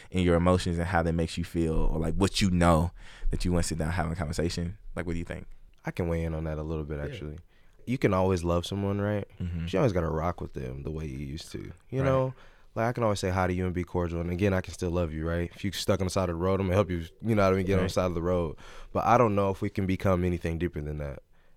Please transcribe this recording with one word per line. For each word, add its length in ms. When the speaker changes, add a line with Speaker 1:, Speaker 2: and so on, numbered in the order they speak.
Speaker 1:
in 120
your 120
emotions 420
and 120
how 140
that 120
makes 240
you 60
feel, 300
or, 80
like, 160
what 280
you 80
know, 400
that 160
you 60
wanna 100
sit 160
down 100
and 60
have 180
a 20
conversation? 640
Like, 120
what 80
do 40
you 60
think? 220
Speaker 2:
I 60
can 180
weigh 160
in 100
on 100
that 140
a 40
little 220
bit, 140
Speaker 1:
Yeah. 60
Speaker 2:
actually. 340
You 100
can 160
always 320
love 220
someone, 340
right? 260
Speaker 1:
Mm-hmm. 240
Speaker 2:
But 80
you 60
always 140
gotta 160
rock 320
with 140
them 280
the 80
way 160
you 120
used 340
to, 200
you 100
Speaker 1:
Right. 60
Speaker 2:
know? 280
Like, 140
I 40
can 120
always 140
say 120
hi 160
to 60
you 120
and 100
be 100
cordial, 360
and 100
again, 220
I 80
can 140
still 160
love 240
you, 120
right? 280
If 100
you 80
stuck 280
on 60
the 40
side 180
of 80
the 80
road, 160
I'm 60
gonna 80
help 160
you, 140
you 100
know 100
what 100
I 20
mean, 100
get 80
on 40
the 60
Speaker 1:
Right. 60
Speaker 2:
side 160
of 80
the 80
road. 340
But 140
I 120
don't 160
know 160
if 120
we 80
can 160
become 380
anything 340
deeper 240
than 160
that 240